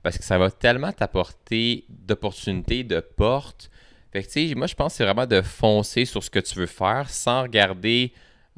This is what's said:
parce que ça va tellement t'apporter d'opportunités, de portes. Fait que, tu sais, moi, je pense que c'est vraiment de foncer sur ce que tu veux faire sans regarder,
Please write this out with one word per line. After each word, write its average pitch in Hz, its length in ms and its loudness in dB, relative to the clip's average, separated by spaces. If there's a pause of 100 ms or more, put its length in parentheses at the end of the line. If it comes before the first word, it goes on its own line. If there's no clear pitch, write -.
parce 87 140 -2
que - 80 -10
ça 92 140 2
va 95 120 4
tellement 127 420 0
t'apporter 113 960 -2
d'opportunités, 101 920 -4
de 90 180 -2
portes. - 680 -2 (440)
Fait 98 80 -4
que, - 80 -16
tu 156 180 0
sais, 143 60 -4
moi, 131 120 -2
je - 80 -8
pense 147 200 -2
que - 20 -14
c'est 117 80 0
vraiment 107 220 2
de 101 160 4
foncer 107 640 2
sur - 180 -6
ce - 60 -12
que - 100 0
tu - 180 -4
veux 90 60 -2
faire 113 460 -2
sans 127 320 0
regarder, 110 720 2 (440)